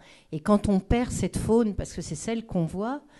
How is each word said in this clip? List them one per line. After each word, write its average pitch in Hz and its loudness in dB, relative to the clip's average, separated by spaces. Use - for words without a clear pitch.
Et 156 -6
quand 202 4
on 190 4
perd 247 0
cette - -2
faune, 220 2
parce - -8
que - -10
c'est 165 -8
celle 226 -6
qu'on 180 0
voit, 208 -6